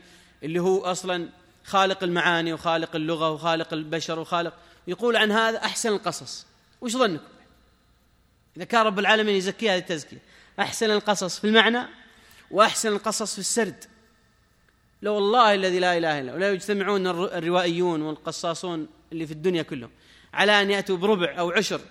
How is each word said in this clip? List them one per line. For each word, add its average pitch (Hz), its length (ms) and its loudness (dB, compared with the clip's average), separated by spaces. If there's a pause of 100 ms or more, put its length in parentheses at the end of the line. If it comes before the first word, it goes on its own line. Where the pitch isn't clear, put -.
(420)
اللي 165 180 -4
هو 185 200 2
أصلًا 180 480 -4 (360)
خالق 190 380 2
المعاني 170 500 0
وخالق 165 440 -2
اللغة 160 340 -2
وخالق 165 420 -2
البشر 160 460 -6
وخالق، 170 360 -4 (320)
يقول 226 300 0
عن 208 160 4
هذا 226 260 2
أحسن 214 300 -4
القصص، - 580 -6 (340)
وش 240 120 -6
ظنكم؟ 220 320 0 (1300)
إذا 165 80 -12
كان 226 220 2
رب 202 120 0
العالمين 214 360 4
يزكي 196 360 0
هذه 185 80 2
التزكية، 170 440 -8 (380)
أحسن 214 300 0
القصص 202 480 0
في 208 80 -2
المعنى 220 360 4 (680)
وأحسن 214 380 4
القصص 208 440 -4
في - 60 -10
السرد. 190 460 -4 (1160)
لو 208 120 0
والله 208 400 6
الذي 185 240 2
لا 180 200 2
إله 156 220 0
إلا 127 120 -8
هو 139 40 -10
لا 196 160 2
يجتمعون 196 540 0
الر-، 180 320 -2
الروائيون 175 640 0
والقصاصون 160 840 -6 (240)
اللي 160 140 -8
في 151 60 -12
الدنيا 160 300 -2
كلهم 127 280 -12 (440)
على 202 280 4
أن 196 80 0
يأتوا 196 260 -2
بربع 180 420 0
أو 175 120 0
عشر 175 300 -2 (100)